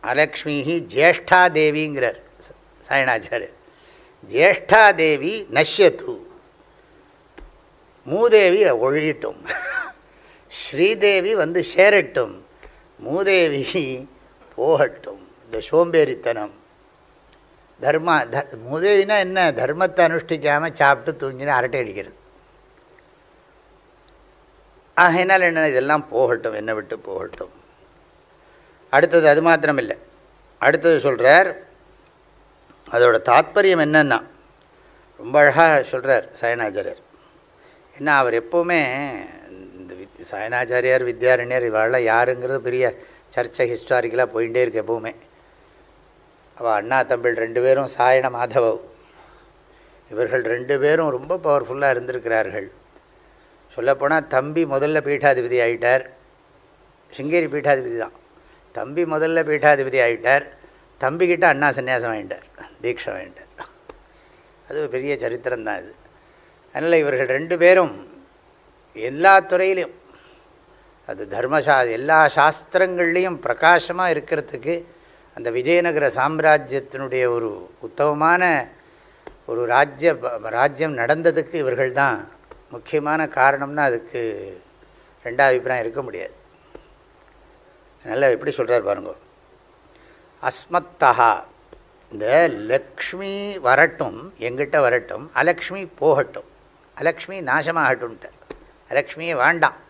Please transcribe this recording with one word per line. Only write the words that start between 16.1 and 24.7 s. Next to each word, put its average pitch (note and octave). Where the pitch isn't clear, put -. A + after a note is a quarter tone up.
தர்மா-, D3+
த-, C#3
மூதேவினா G3+
என்ன? F#3
தர்மத்தை E3+
அனுஷ்டிக்காம D#3+
சாப்பிட்டு C#3
தூங்கின்னு C3+
அரட்டை C3
அடிக்கிறது. G2